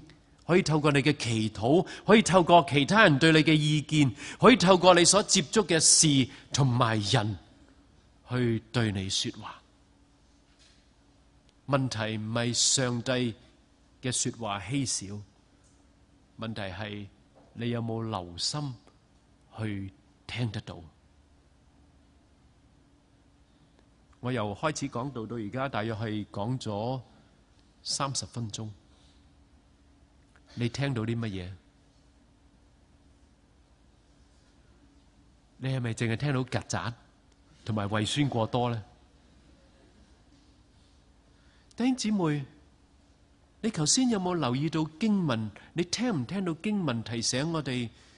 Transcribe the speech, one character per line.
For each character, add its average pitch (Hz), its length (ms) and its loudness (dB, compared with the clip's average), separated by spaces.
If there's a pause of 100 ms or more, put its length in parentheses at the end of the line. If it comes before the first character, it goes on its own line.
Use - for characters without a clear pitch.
(460)
可 165 100 2
以 190 60 6
透 156 180 0
過 143 120 2
你 139 100 4
嘅 143 160 2
祈 110 320 0
禱， 135 340 2 (220)
可 202 100 8
以 226 60 8
透 175 220 6
過 170 260 8
其 143 160 4
他 208 200 6
人 151 120 6
對 160 140 6
你 156 80 6
嘅 156 140 4
意 151 280 2
見， 143 320 2 (260)
可 208 120 8
以 254 40 8
透 185 220 6
過 180 160 8
你 175 100 8
所 185 200 6
接 - 180 0
觸 208 240 0
嘅 165 140 2
事 139 500 4 (240)
同 143 140 2
埋 117 340 2
人 104 340 0 (920)
去 120 320 -2 (100)
對 110 200 0
你 95 180 -6
說 - 220 -4 (100)
話。 - 140 -14 (2000)
問 135 220 0
題 110 280 -4
唔 107 160 -6
係 120 200 0
上 123 480 0
帝 123 320 -2 (680)
嘅 127 120 -6
說 123 280 -4
話 101 300 -6
稀 135 160 -2
少， 101 340 -8 (1200)
問 110 140 -6
題 107 80 -8
係 101 460 -8 (460)
你 117 180 -4
有 117 100 -4
冇 113 260 -6
留 90 300 -8
心 147 360 -6 (840)
去 101 340 -8 (340)
聽 117 260 -6
得 107 100 -8
到。 90 180 -16 (3500)
我 123 120 -4
由 107 240 -4
開 156 240 -6
始 139 100 -6
講 131 220 -8
道 117 160 -10
到 117 80 -10
而 107 140 -8
家， 131 200 -6
大 107 140 -4
約 113 100 -4
係 107 380 -6
講 120 280 -6
咗 113 420 -6 (800)
三 135 320 -6
十 - 100 -6
分 113 240 -10
鐘。 110 180 -10 (1900)
你 120 140 -4
聽 139 240 -4
到 110 100 -4
啲 117 160 -4
乜 117 80 -4
嘢？ 92 240 -8 (4000)
你 131 120 -6
係 131 120 -2
咪 117 120 -4
淨 113 180 -2
係 113 40 0
聽 143 180 -4
到 127 100 -2
曱 117 240 -6
甴 101 260 -6 (720)
同 107 120 -4
埋 104 140 -2
胃 107 140 0
酸 143 240 -2
過 117 200 -2
多 123 240 -2
呢？ 110 120 -8 (3000)
弟 233 100 -2
兄 254 100 2
姊 214 160 -4
妹， 156 340 0 (1160)
你 220 100 -2
頭 156 140 -2
先 254 240 2
有 214 100 0
冇 180 160 -2
留 131 180 0
意 147 160 -2
到 160 140 -2 (160)
經 202 260 0
文？ 110 240 -2 (220)
你 165 140 -4
聽 233 260 -4 (100)
唔 120 40 -4
聽 190 180 -6
到 175 120 -4
經 208 300 -4
文 117 180 -2
提 113 180 -6
醒 143 320 -2
我 156 100 -4
哋， 123 260 -4 (280)